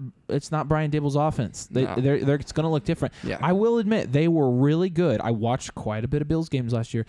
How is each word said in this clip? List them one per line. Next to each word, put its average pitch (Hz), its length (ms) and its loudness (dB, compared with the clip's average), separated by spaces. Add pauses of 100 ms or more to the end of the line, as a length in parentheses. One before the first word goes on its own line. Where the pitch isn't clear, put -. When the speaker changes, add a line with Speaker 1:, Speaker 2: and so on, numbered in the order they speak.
(280)
Speaker 1:
it's - 240 -4
not 156 160 -2
Brian 156 240 0
Daboll's 143 240 0
offense. 147 560 -2
They, 123 140 0
Speaker 2:
No. - 100 -4
Speaker 1:
they're, 135 240 2
they're, 139 160 2
it's 139 160 -6
gonna 156 180 0
look 156 140 0
different. 160 300 -2 (100)
Speaker 2:
Yeah. - 180 -4
Speaker 1:
I 165 120 2
will 226 240 2
admit, 208 340 0
they 147 160 4
were 151 240 4
really 147 380 4
good. 156 320 2
I 117 100 0
watched 117 420 -2
quite 110 300 -4
a 127 60 -2
bit 147 120 0
of 147 60 -6
Bills 160 220 0
games 123 240 -2
last 117 200 -2
year. 117 160 -2